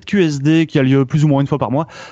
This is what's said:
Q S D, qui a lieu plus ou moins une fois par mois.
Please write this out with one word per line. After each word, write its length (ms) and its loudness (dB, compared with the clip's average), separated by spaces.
Q 180 0
S 160 -2
D, 280 2
qui 120 -2
a 40 2
lieu 220 2
plus 200 0
ou 20 2
moins 140 2
une 60 -2
fois 100 -2
par 120 -4
mois. 160 -4